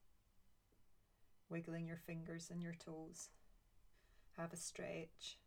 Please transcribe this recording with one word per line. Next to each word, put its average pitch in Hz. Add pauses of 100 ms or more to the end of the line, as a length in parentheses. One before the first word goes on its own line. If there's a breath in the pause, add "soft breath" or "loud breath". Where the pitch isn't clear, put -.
(1500 soft breath)
wiggling 165
your 165
fingers 165
and 175
your 170
toes. 165 (1040 loud breath)
Have 170
a 175
stretch. -